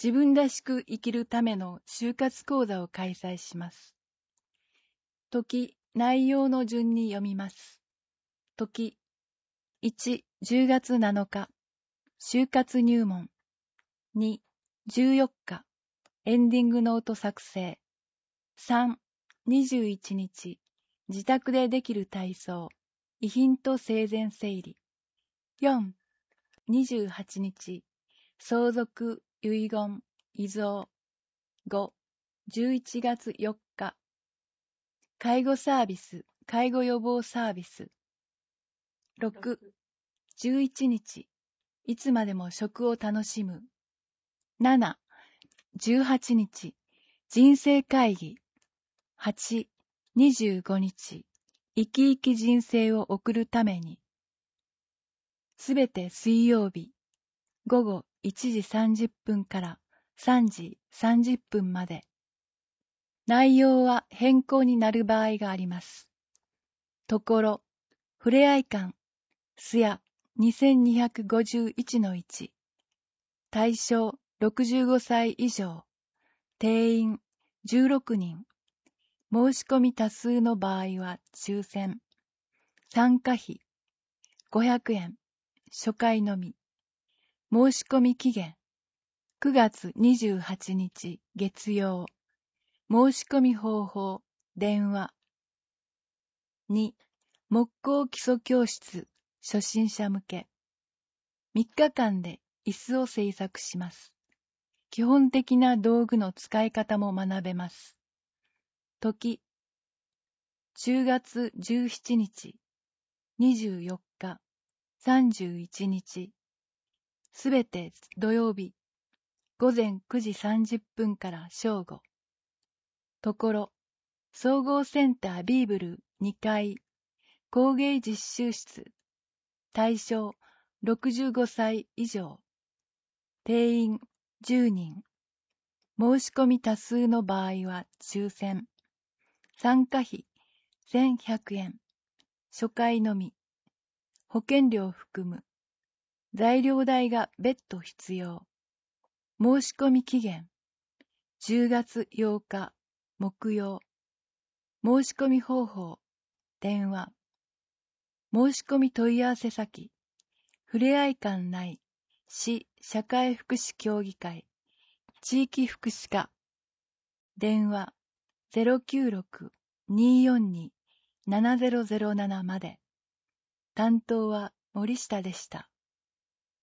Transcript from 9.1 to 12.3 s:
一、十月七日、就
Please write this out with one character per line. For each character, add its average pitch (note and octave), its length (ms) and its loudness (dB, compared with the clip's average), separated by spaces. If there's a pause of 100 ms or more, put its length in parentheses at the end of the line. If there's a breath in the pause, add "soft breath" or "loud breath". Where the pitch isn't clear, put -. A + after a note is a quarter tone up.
一、 A#3 420 -4 (180)
十 B3+ 240 2
月 B3+ 320 2
七 G3+ 280 0
日、 G3 240 -10 (720)
就 C4 260 0